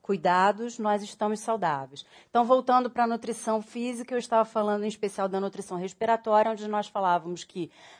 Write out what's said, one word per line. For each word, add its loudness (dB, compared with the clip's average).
cuidados, 2
nós 0
estamos -4
saudáveis. -4
Então, 2
voltando 4
pra 0
nutrição -4
física, -8
eu -2
estava 2
falando 0
em -2
especial -4
da -4
nutrição -6
respiratória, 2
onde -6
nós -2
falávamos -2
que -8